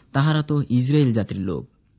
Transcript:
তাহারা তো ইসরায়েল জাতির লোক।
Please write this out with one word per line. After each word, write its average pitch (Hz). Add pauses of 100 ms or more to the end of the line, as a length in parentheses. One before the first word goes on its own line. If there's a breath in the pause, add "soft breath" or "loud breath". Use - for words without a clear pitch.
(140 loud breath)
তাহারা 151
তো 147
ইসরায়েল 127
জাতির 98
লোক। 90 (300)